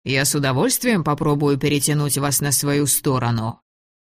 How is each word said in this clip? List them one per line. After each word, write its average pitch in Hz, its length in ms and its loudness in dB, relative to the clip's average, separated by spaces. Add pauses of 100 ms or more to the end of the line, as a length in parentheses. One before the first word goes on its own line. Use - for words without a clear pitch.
Я 135 220 0
с - 80 0
удовольствием 160 680 0
попробую 147 540 0
перетянуть 147 600 0
вас 139 220 -2
на 143 120 -2
свою 143 340 0
сторону". 117 760 -2 (420)